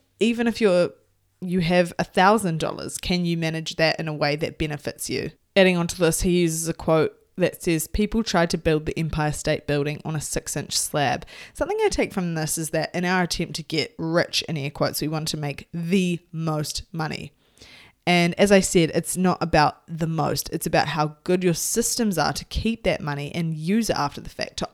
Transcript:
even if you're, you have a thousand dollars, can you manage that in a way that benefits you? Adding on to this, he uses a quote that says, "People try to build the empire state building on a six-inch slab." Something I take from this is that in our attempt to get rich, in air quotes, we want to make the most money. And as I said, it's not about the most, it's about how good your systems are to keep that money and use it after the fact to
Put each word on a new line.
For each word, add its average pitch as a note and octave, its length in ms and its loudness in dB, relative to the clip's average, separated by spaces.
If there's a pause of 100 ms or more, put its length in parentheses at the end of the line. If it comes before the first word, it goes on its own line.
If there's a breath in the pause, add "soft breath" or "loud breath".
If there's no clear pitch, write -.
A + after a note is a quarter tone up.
(200)
even A#3 260 2
if A3+ 140 0
you're, F3+ 300 4 (520)
you F#3 180 0
have F3 380 4
a F3+ 60 0
thousand F#3+ 560 4
dollars, - 380 -6
can F3+ 260 0
you E3+ 120 0
manage D#3+ 400 -4
that D#3+ 220 2
in E3 80 -6
a D#3 80 -4
way D3 220 0
that - 220 -4
benefits - 520 -6
you? - 220 -4 (240)
Adding F#3 200 6
on E3+ 120 0
to - 100 -8
this, E3 220 2
he F3+ 220 2
uses D#3+ 260 0
a E3 60 -4
quote - 420 2 (220)
that - 240 -2
says, D#3+ 240 0
"People G#3+ 360 0
try E3+ 220 2
to E3+ 140 0
build D#3 260 0
the - 140 -4
empire D#3 340 0
state - 340 -4
building D3 380 -2
on D#3 100 -6
a D3 60 -4
six-inch - 560 -6
slab." D3+ 480 -2 (300 loud breath)
Something F#4 280 -2
I G#4 60 4
take A3+ 240 -2
from F3 220 -2
this D#3 240 -4
is D#3+ 120 -4
that D#3 240 -2
in F3+ 120 -2
our F#3 160 2
attempt E3 320 -4
to D#3+ 80 -8
get - 340 -4
rich, E3 500 0
in D#3+ 120 -4
air C#3 100 -4
quotes, - 320 -2
we D3 80 -2
want D#3 200 -4
to D#3 100 -4
make C#3+ 340 -6
the F3 480 0 (100)
most D#3 520 -4 (100)
money. D#3 400 -8 (760 loud breath)
And F3 320 4
as G3+ 140 4
I G3 80 10
said, E3+ 340 4
it's - 220 -2
not F3+ 240 2
about D#3+ 480 2
the E3 180 -4
most, D#3 440 -2
it's E3 160 -4
about D#3+ 220 2
how D#3 360 -2
good F3+ 180 0
your F3+ 120 2
systems G#3+ 640 0
are C#3+ 160 0
to - 100 -10
keep - 380 -4
that - 180 0
money C#3+ 340 -6
and E3 220 -2
use G3+ 320 0
it - 80 0
after C#3+ 240 -2
the - 80 -14
fact - 300 -10
to - 160 -6